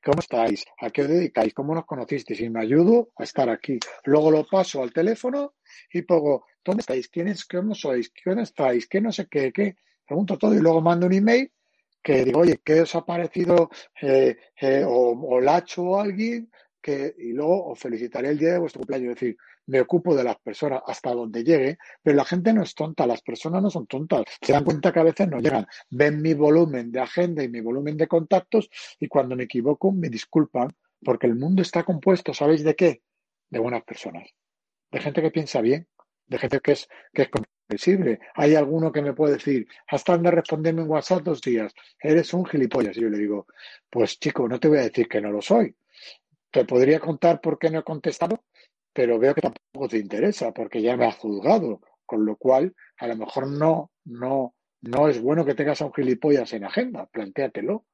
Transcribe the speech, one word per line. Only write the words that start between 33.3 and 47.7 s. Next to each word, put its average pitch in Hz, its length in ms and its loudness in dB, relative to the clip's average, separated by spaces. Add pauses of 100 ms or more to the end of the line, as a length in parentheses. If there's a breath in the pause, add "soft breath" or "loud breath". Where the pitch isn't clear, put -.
De - 100 -6
buenas 120 240 -4
personas, - 460 -16 (600)
de 147 80 -6
gente 151 220 -2
que 156 100 0
piensa 139 300 -4
bien, 135 260 0 (400)
de 123 100 -8
gente 135 220 -2
que 143 140 2
es, - 160 -4 (240 loud breath)
que 139 100 2
es - 60 -2
comprensible. 131 880 -2 (160 loud breath)
Hay 151 200 4
alguno 156 360 0
que 151 100 -2
me 143 120 -4
puede 147 200 2
decir, 131 340 -2 (200 soft breath)
"Hasta 143 260 0
anda 170 180 4
responderme 165 500 0
en 156 80 -6
WhatsApp 156 340 0
dos 147 180 -4
días, 113 320 -2 (280 soft breath)
eres 156 320 2
un 180 120 0
gilipollas". 120 520 0
Y 113 40 -2
yo 113 80 0
le 104 80 -2
digo, 104 300 -4 (420 loud breath)
"Pues - 300 -2
chico, 135 300 -2
no 123 100 -4
te 156 80 2
voy 151 120 6
a 127 40 2
decir 113 240 0
que 107 140 -4
no 104 100 -4
lo 104 100 -4
soy. 220 340 2 (760 loud breath)
Te 127 140 2
podría 131 340 4
contar 165 420 0
por 156 160 -2
qué 160 120 0
no 160 100 -2